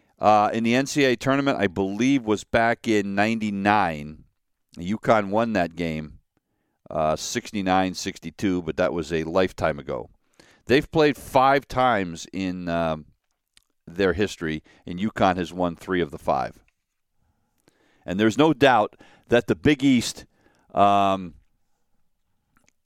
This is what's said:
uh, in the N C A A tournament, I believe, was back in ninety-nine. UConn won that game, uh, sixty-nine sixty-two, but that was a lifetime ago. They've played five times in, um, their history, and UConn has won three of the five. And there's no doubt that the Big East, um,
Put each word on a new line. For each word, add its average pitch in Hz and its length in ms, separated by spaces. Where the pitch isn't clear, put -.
uh, 104 340
in 113 120
the 117 100
N 135 120
C 143 180
A 127 80
A 120 40
tournament, 139 420
I 101 80
believe, 101 580
was 107 200
back 117 420
in 101 280
ninety-nine. 101 1120
UConn 104 520
won 110 260
that 85 220
game, 78 420
uh, 78 260
sixty-nine 92 800
sixty-two, 90 680
but 78 140
that 85 160
was 80 200
a 80 120
lifetime 82 540
ago. 67 320
They've 147 240
played 151 280
five 135 500
times 101 640
in, 90 380
um, 82 340
their 87 280
history, 82 480
and 90 120
UConn 98 380
has 85 160
won 87 240
three 92 240
of 76 100
the 78 60
five. 67 420
And 90 120
there's 110 200
no 151 160
doubt 120 420
that 120 180
the 113 80
Big 139 300
East, 127 400
um, 98 600